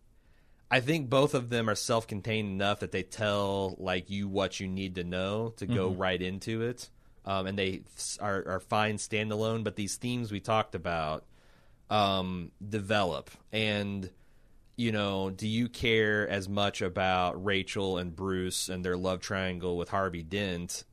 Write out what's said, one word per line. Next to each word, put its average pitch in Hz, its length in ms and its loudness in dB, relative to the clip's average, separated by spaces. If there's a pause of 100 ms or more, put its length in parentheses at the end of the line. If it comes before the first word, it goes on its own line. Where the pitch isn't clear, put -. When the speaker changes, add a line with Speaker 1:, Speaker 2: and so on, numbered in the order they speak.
(720)
Speaker 1:
I 127 100 6
think 139 300 0
both 139 240 6
of 120 160 -2
them 117 180 2
are 104 60 2
self-contained 110 760 0
enough 98 320 0
that 92 120 -4
they 95 100 0
tell, 98 760 0
like, 92 320 -2
you 101 180 -2
what 95 320 0
you 98 80 -2
need 92 280 -2
to 90 80 -2
know 98 520 -2
to 101 100 -6
go 95 240 2
Speaker 2:
Mm-hmm. 92 100 -2
Speaker 1:
right 92 220 2
into 98 400 -2
it. 123 260 -4 (360)
Um, 95 220 0
and 98 120 -2
they 95 240 0 (140)
s-, - 240 -8
are, 98 280 -2
are 92 120 -2
fine 107 360 2
standalone, 110 680 0
but 104 120 -2
these 101 200 -4
themes 123 360 -4
we 101 80 -4
talked 110 360 0
about, 80 480 -2 (640)
um, 95 600 2 (160)
develop. 98 640 0 (220)
And, 104 560 0 (680)
you 117 140 0
know, 98 400 2
do 95 160 -6
you 113 220 2
care 107 580 4
as 95 220 -2
much 101 320 2
about 92 640 2
Rachel 95 540 0
and 87 180 -4
Bruce 92 540 -2
and 92 120 -4
their 90 140 0
love 92 240 0
triangle 92 560 -2
with 85 140 -2
Harvey 92 320 0
Dent 87 720 -4